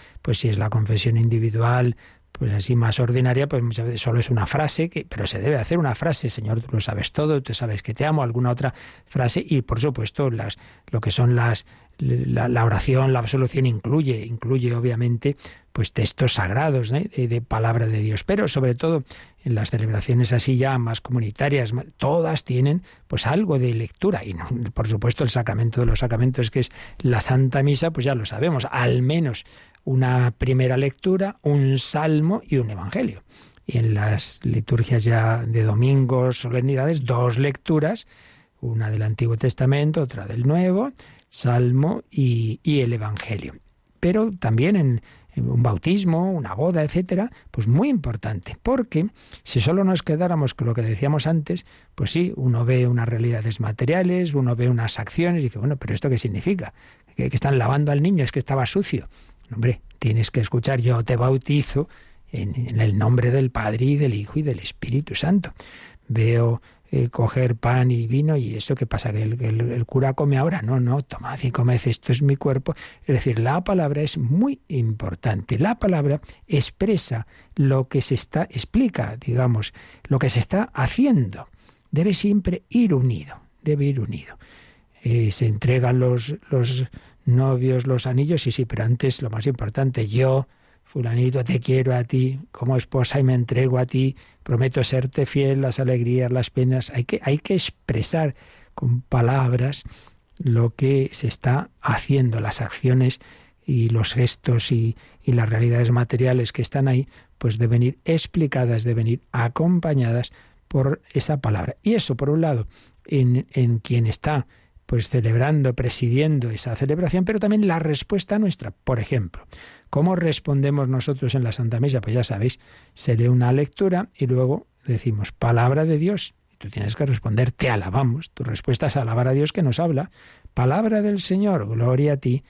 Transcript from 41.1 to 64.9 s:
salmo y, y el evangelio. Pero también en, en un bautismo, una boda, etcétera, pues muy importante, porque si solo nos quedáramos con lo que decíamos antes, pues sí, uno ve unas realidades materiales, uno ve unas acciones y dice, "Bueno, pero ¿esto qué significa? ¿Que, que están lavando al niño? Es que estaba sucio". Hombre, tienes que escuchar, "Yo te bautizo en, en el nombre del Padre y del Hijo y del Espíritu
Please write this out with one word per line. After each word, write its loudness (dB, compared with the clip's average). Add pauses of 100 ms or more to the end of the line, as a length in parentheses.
salmo 2
y, 0
y 2
el 0
evangelio. -6 (480)
Pero 2
también 2
en, 2 (320)
en -2
un 2
bautismo, 0
una -6
boda, 0
etcétera, -2 (180)
pues -4
muy 4
importante, -4
porque 0 (380)
si -2
solo 2
nos 2
quedáramos 0
con -4
lo 0
que -2
decíamos 0
antes, -2 (300)
pues -4
sí, 0
uno 0
ve 2
unas 0
realidades -2
materiales, 0
uno 2
ve 2
unas -2
acciones 0
y 0
dice, -6
"Bueno, -2
pero -6
¿esto -2
qué 2
significa? -2 (420)
¿Que, -2
que -4
están 2
lavando 2
al 2
niño? 2
Es -4
que -2
estaba -2
sucio". -2 (460)
Hombre, 0 (180)
tienes 0
que -2
escuchar, 0
"Yo 2
te -2
bautizo 0 (440)
en, -6 (140)
en 0
el 2
nombre 2
del 2
Padre -2
y 2
del 2
Hijo -4
y -2
del -4
Espíritu -6